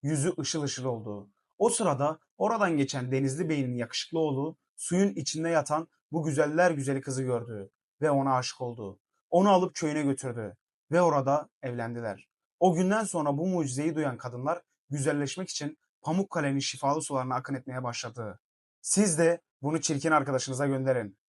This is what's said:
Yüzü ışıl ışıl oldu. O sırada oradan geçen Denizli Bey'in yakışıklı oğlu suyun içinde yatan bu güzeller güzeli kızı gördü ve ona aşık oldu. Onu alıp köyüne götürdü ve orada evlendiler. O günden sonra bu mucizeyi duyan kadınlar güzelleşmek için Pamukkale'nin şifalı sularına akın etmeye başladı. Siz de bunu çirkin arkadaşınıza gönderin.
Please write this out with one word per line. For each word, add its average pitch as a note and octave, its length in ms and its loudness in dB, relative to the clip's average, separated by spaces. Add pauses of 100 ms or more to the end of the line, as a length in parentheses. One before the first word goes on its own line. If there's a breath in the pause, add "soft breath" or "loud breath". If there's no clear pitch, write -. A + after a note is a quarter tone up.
Yüzü D3+ 360 0
ışıl D3+ 240 -2
ışıl C3 220 -4
oldu. G#2 440 -6 (280)
O A3 120 4
sırada D#3 500 0 (180)
oradan G3+ 400 2
geçen C3 340 -2
Denizli C#3 380 -2
Bey'in C3+ 260 -2
yakışıklı A#2+ 440 -4
oğlu D3 380 -2 (180)
suyun G3 400 0
içinde D#3+ 340 -4
yatan D#3+ 380 0 (240)
bu D#3 120 -2
güzeller D#3 480 4
güzeli C#3 300 -2
kızı C3+ 220 -4
gördü A#2 460 -4 (320)
ve D3+ 100 2
ona C3+ 240 4
aşık B2 260 -2
oldu. A2+ 380 -8 (300)
Onu F#3 200 6
alıp F#3 260 4
köyüne D3+ 260 -2
götürdü A#2+ 560 -2 (340)
ve E3+ 100 6
orada D3 480 2 (120)
evlendiler. A#2 680 -6 (300)
O F3+ 140 6
günden F#3+ 300 2
sonra D3 340 -2
bu E3 100 -2
mucizeyi D3+ 480 -2
duyan C#3+ 220 -2
kadınlar B2+ 440 -6 (280)
güzelleşmek C#3+ 600 -2
için D3+ 280 -8 (240)
Pamukkale'nin D#3 580 0
şifalı C#3 420 -2
sularına C3 340 -4
akın B2+ 180 -4
etmeye B2+ 300 -8
başladı. A#2 560 -8 (420)
Siz F#3+ 360 4
de E3+ 240 4 (200)
bunu D#3 200 0
çirkin D#3 300 0
arkadaşınıza C3+ 560 2
gönderin. C3 500 0 (120)